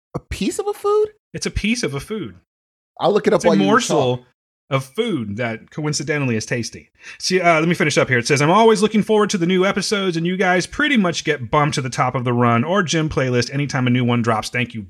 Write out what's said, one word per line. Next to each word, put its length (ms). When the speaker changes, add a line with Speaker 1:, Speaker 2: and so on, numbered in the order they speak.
Speaker 1:
a 40
piece 400
of 80
a 60
food? 340
Speaker 2:
It's 120
a 60
piece 320
of 100
a 60
food. 380
Speaker 1:
I'll 120
look 160
it 60
up 60
Speaker 2:
It's 60
a 40
Speaker 1:
while 80
you 80
Speaker 2:
morsel 520
Speaker 1:
talk. 80
Speaker 2:
of 160
food 520
that 340
coincidentally 680
is 80
tasty. 460
See, 220
uh, 180
let 80
me 80
finish 220
up 100
here. 100
It 100
says, 140
"I'm 100
always 300
looking 220
forward 280
to 60
the 80
new 200
episodes, 500
and 100
you 120
guys 280
pretty 300
much 300
get 260
bumped 240
to 60
the 80
top 260
of 80
the 100
run 300
or 200
gym 260
playlist 440
anytime 320
a 40
new 160
one 160
drops. 280
Thank 240
you 160